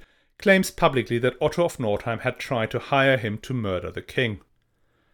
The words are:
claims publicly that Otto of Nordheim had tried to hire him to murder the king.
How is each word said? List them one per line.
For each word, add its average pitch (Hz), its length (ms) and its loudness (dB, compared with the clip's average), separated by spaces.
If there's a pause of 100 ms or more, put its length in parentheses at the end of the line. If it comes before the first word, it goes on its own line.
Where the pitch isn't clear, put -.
(380)
claims 190 320 4
publicly 127 500 2
that 123 200 0
Otto 156 240 0
of - 140 -4
Nordheim 110 420 -2
had 123 180 -4
tried 113 340 -2
to 123 60 -2
hire 135 380 4
him 107 220 -4
to - 160 -8
murder 92 360 -2
the 90 120 -8
king. 110 380 -2 (720)